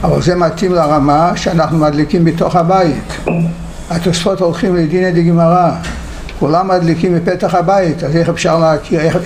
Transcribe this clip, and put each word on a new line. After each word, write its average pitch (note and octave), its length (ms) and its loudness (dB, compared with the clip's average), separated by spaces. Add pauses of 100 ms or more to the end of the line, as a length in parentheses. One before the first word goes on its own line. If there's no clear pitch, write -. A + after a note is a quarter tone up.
אבל C#3+ 180 2
זה F3 120 2
מתאים F3 400 0
לרמה D3+ 600 2
שאנחנו E3 420 0
מדליקים D3+ 460 2
בתוך E3 320 0
הבית. F3 600 0 (760)
התוספות E3+ 500 -2
הולכים F3+ 360 0
לדינא F3 340 0
דגמרא. E3+ 600 2 (720)
כולם E3+ 280 0
מדליקים F3 460 0
בפתח F3+ 400 -2
הבית, F3 500 0
אז D3 120 -2
איך E3+ 120 2
אפשר E3+ 300 0
להכיר? D#3+ 420 0
איך, D3+ 260 0